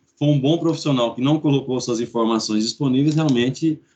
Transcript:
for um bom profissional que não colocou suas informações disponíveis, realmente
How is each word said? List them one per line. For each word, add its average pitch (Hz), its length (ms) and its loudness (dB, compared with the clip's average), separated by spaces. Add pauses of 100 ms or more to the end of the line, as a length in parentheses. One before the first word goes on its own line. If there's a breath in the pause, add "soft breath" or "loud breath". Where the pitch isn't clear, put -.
(180)
for 147 100 0
um 143 120 4
bom 143 180 2
profissional 151 560 -2
que - 80 -8
não 151 180 2
colocou 135 400 0
suas 120 200 -4
informações 110 640 -2
disponíveis, 135 520 0
realmente 143 640 0 (160 soft breath)